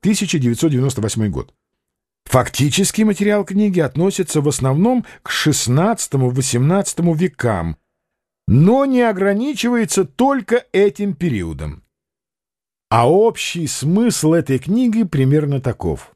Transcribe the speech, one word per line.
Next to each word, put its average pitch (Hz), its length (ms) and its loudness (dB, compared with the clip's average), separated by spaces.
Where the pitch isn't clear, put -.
тысяча 190 380 0
девятьсот 127 340 0
девяносто 131 280 -2
восьмой 107 280 -2
год. 65 260 -8
Фактический 143 800 0
материал 208 400 0
книги 196 340 0
относится 160 640 -2
в 143 80 0
основном 160 560 0
к - 80 -14
шестнадцатому, 143 1000 0
восемнадцатому 160 840 0
векам, 110 640 -2
но 196 360 4
не 254 180 2
ограничивается 220 1000 0
только 247 680 0
этим 202 420 0
периодом. 80 720 -6
А 117 200 2
общий 175 600 0
смысл 170 640 0
этой 156 260 0
книги 220 460 0
примерно 143 560 0
таков. - 560 -6